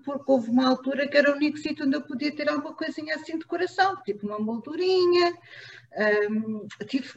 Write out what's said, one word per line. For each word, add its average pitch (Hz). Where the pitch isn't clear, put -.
porque 277
houve 240
uma 254
altura 262
que 285
era 285
o 277
único 294
sítio 302
onde 269
eu 262
podia 285
ter 294
alguma 302
coisinha 311
assim 320
de 320
coração, 370
tipo 202
uma 208
moldurinha, 349
ahm, 214
eu 208
tive, 262